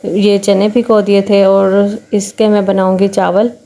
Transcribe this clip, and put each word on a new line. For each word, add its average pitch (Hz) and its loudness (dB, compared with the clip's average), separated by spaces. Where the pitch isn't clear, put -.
ये 202 0
चने 196 0
भिगो 220 0
दिए 202 0
थे 196 2
और 196 0
इसके 214 -2
मैं 208 0
बनाऊँगी 190 0
चावल। 196 -2